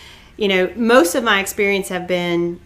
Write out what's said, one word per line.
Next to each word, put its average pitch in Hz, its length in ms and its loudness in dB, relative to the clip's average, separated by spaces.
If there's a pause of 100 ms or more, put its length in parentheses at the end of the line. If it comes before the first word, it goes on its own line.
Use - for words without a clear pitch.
(360)
you 208 100 -2
know, 185 300 0
most 247 400 4
of 240 80 -2
my 202 160 2
experience 196 480 -2
have 180 180 -6
been 175 600 -2